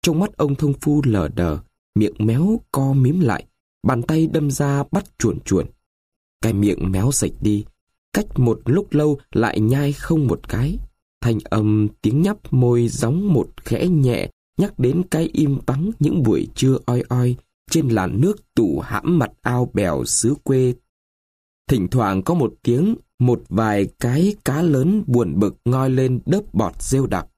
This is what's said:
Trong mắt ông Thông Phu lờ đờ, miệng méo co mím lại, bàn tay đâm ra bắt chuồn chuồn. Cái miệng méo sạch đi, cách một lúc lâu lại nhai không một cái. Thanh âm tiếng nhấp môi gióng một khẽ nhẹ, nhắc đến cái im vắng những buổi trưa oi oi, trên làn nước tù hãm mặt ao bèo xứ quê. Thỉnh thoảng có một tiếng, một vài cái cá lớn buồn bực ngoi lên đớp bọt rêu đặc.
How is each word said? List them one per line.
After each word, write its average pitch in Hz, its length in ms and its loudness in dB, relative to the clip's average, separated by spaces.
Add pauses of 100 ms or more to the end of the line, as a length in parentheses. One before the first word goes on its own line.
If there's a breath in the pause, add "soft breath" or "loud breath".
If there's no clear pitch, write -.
Trong 160 160 0
mắt 202 180 -4
ông 143 180 0
Thông 143 180 -2
Phu 147 320 0
lờ 98 240 0
đờ, 82 300 -2 (360)
miệng 107 240 0
méo 143 420 0 (120)
co 135 200 0
mím 139 280 2
lại, 113 240 0 (380)
bàn 117 200 0
tay 160 240 2
đâm 147 240 0
ra 139 400 0
bắt 196 140 -2 (140)
chuồn - 220 0
chuồn. 92 260 -2 (760)
Cái 113 100 0
miệng 98 400 0
méo 101 200 0
sạch - 280 -2
đi, 107 240 0 (480)
cách 208 140 -2 (120)
một 117 260 2
lúc 160 280 0
lâu 151 260 0 (140)
lại 110 280 0
nhai 139 320 2
không 156 340 -2
một - 220 -4
cái. 123 300 -2 (420)
Thanh 117 240 0
âm 107 440 2 (140)
tiếng 135 200 2
nhấp 208 300 -2
môi 120 360 2
gióng 170 440 0
một 117 160 2 (160)
khẽ - 220 -2
nhẹ, 131 440 0 (260)
nhắc 196 220 -2
đến 139 320 0
cái 160 220 -2
im 139 340 0
vắng 151 320 -2
những 147 240 0
buổi 104 320 0
trưa 131 320 2
oi 123 220 0
oi, 123 280 0 (340)
trên 156 180 0
làn 104 320 0
nước 196 340 -2
tù 90 260 2
hãm - 380 -2
mặt 127 120 0 (120)
ao 123 300 -2
bèo 80 320 -2
xứ 120 380 0
quê. 127 320 0 (920)
Thỉnh 101 200 2
thoảng 98 340 0
có 165 120 0
một 135 280 0
tiếng, 156 340 0 (220)
một 123 300 2
vài 104 400 0 (120)
cái 165 440 0
cá 147 180 -2
lớn 170 440 2
buồn 110 320 0
bực 101 260 0
ngoi 131 260 0
lên 127 360 0
đớp 190 160 0 (100)
bọt - 300 -2
rêu 135 240 0
đặc. 90 200 -4 (100)